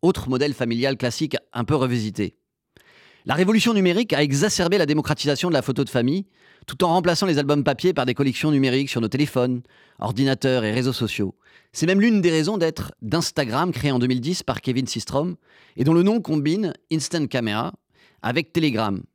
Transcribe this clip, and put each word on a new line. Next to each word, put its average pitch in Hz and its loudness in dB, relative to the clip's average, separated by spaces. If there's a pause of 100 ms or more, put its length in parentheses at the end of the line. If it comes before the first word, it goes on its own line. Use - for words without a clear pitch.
autre 180 0
modèle 135 0
familial 120 -2
classique 135 -2 (160)
un 117 -4
peu 147 0
revisité. 110 -2 (880)
La - -2
révolution 202 4
numérique 196 2
a 147 2
exacerbé 170 2
la 170 4
démocratisation 147 0
de 170 0
la 135 2
photo 131 -2
de - -12
famille, 135 0 (420)
tout - -2
en 180 2
remplaçant 175 2
les 165 2
albums 147 2
papier 160 2
par 139 0
des 127 0
collections 143 0
numériques 135 2
sur 120 -2
nos 113 0
téléphones, 127 0 (380)
ordinateurs 127 0
et 107 0
réseaux 123 0
sociaux. 104 -4 (360)
C'est - -2
même 190 4
l'une 220 4
des 175 4
raisons 160 0
d'être 160 -2 (100)
d'Instagram, 147 -2
créé 139 -2
en 127 2
deux 123 2
mille 127 0
dix 160 -4
par 117 -4
Kevin 127 -2
Systrom, 156 -4 (400)
et 131 0
dont 160 4
le 170 6
nom 214 2
combine 160 -2 (180)
Instant 156 -2
Camera 120 -4 (480)
avec 143 -2
Telegram. 110 0 (140)